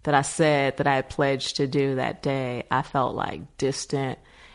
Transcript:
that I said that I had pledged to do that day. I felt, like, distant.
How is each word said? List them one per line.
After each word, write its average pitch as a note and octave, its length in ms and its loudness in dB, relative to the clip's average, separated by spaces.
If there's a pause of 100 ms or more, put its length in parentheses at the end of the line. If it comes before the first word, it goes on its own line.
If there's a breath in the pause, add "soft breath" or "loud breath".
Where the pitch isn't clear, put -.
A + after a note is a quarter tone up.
that D3 140 2
I C3+ 60 6
said C#3+ 560 2
that C#3+ 100 -2
I C#3 80 4
had C3 120 -2
pledged C#3 480 0
to C#3+ 120 2
do C#3 260 2
that B2+ 300 -4
day. C3 480 -2
I C3 100 2
felt, B2+ 320 -2
like, - 420 -6
distant. C3+ 600 -2 (360 loud breath)